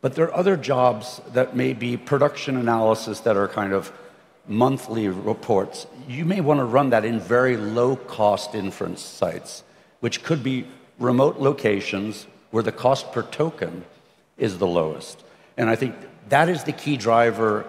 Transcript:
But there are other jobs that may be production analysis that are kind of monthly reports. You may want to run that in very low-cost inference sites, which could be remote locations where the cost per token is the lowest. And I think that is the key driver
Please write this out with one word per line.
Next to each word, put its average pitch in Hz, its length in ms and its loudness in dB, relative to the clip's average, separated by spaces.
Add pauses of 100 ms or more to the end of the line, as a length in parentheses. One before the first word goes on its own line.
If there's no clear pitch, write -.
But 131 140 -2
there 160 100 4
are 165 100 -6
other 185 220 2
jobs 127 640 0 (120)
that 127 220 2
may 127 180 0
be 120 220 -4
production 143 640 0
analysis 113 640 2
that 107 180 2
are 98 100 2
kind 98 240 -2
of 98 200 -2 (540)
monthly 113 600 0
reports. 98 800 -2 (180)
You 143 200 -8
may 190 160 0
want 147 180 4
to 131 60 0
run 131 240 2
that 110 160 2
in 117 120 -2
very 123 380 2
low-cost 110 960 0
inference 95 460 -6
sites, - 640 -8 (380)
which - 200 -4
could 156 220 -2
be 127 240 -4 (320)
remote 127 400 2
locations 107 880 -2 (240)
where 113 100 0
the 107 120 -2
cost - 400 0
per 120 80 -2
token 92 640 -6 (520)
is 95 200 -2
the 95 100 0
lowest. 80 560 -2 (320)
And 113 140 2
I 113 80 2
think 127 180 -4 (320)
that 147 220 4
is 170 160 -2
the 139 80 -2
key 143 240 -2
driver 110 720 2